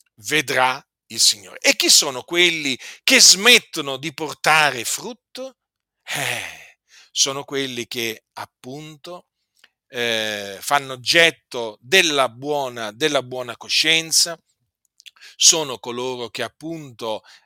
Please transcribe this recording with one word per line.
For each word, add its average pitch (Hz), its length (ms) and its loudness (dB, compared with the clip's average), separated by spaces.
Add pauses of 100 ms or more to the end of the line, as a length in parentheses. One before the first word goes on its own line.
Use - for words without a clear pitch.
(160)
vedrà 131 640 0 (280)
il 110 120 -6
Signore. - 400 0
E - 160 2
chi 349 120 0
sono 131 340 4
quelli 165 560 0 (240)
che 254 180 4
smettono 180 760 4
di 147 180 -8
portare 147 680 0
frutto? 247 720 -10 (480)
Eh, 123 760 -8 (320)
sono 139 340 -2
quelli 131 420 -6
che 113 380 -6 (100)
appunto, 151 920 -16 (640)
eh, 107 720 -4
fanno 139 340 0
oggetto 127 840 0
della 143 480 2
buona, 123 640 -6
della 139 300 0
buona 123 340 -10
coscienza, 160 840 0 (1000)
sono 143 380 2
coloro 123 520 -6
che - 120 -8
appunto, 123 800 -8 (240)